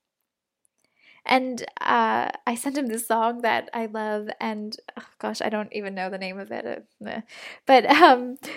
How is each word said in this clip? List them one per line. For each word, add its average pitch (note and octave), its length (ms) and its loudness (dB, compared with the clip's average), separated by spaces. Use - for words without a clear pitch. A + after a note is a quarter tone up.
And, B3+ 360 0
uh, A3+ 500 2
I A#3+ 80 0
sent C4+ 220 -4
him C#4+ 100 -2
this A3+ 200 -4
song A#3 360 0
that A3+ 300 0
I A3+ 140 -4
love, G#3+ 420 -4
and, G#3+ 360 -6
oh - 80 -14
gosh, G#3+ 220 -4
I - 80 0
don't G#3+ 240 -4
even G3 220 -8
know F#3 160 -6
the F#3+ 80 -8
name F#3+ 200 -8
of G3+ 140 -12
it, - 140 -8
uh, - 140 -8
meh. G#3 200 -10
But, C4 200 8
um, C4 500 6